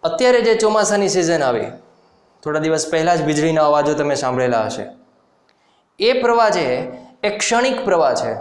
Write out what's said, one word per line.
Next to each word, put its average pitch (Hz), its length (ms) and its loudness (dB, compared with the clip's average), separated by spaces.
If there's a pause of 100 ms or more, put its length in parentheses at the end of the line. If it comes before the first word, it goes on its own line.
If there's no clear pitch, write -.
અત્યારે 247 440 2
જે 226 60 4 (100)
ચોમાસાની 208 520 2
season 165 320 0
આવી, 117 220 -2 (720)
થોડા 151 220 -4
દિવસ 160 260 0
પહેલાં 170 280 2
જ - 100 -2
વીજળીના 156 400 2
અવાજો 147 300 2
તમે 143 240 0
સાંભળેલા 123 460 0
હશે. 104 160 -10 (1120)
એ 220 120 2 (120)
પ્રવાહ 233 340 4
છે 160 80 -2 (640)
એ - 20 0 (100)
ક્ષણિક 254 380 0 (100)
પ્રવાહ 165 340 2
છે 147 200 -4